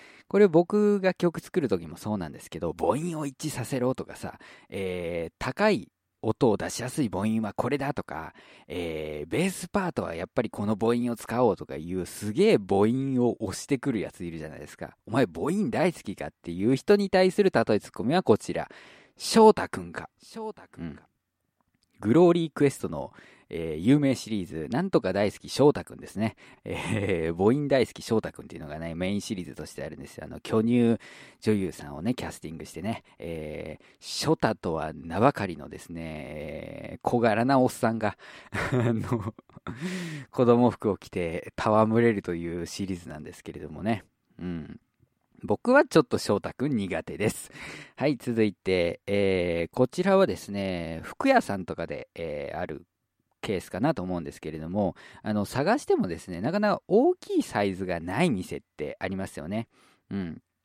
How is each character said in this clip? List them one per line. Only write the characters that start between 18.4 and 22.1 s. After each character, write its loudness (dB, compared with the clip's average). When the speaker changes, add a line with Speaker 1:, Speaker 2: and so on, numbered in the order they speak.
Speaker 1:
ら。 -6
「翔 8
太 4
く -8
ん -10
か」。 -12
Speaker 2:
翔 -14
太 -16
く -16
ん -10
か。 -20
Speaker 1:
う -20
ん。 -20
グ 4